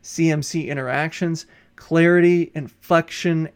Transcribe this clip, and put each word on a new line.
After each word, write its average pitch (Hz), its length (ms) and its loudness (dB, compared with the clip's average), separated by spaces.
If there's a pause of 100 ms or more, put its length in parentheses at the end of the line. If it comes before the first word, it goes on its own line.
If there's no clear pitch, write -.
C 165 260 0
M 151 140 0
C 151 260 -6
interactions, 147 760 -4 (280)
clarity, 170 800 2
inflection, 160 1000 -2